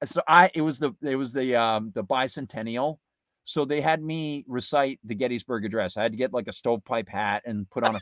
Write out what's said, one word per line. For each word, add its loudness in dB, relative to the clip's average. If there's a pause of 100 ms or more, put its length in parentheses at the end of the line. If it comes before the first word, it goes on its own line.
so -4
I, 10
it 0
was 0
the, 0 (100)
it 0
was -2
the, 0
um, 2
the -4
bicentennial. -4 (460)
So -2
they 0
had 2
me -4
recite 0
the -6
Gettysburg -2
Address. -2
I 0
had 0
to -10
get, -2
like, -2
a -10
stovepipe -2
hat -2
and -6
put -4
on 2
a -4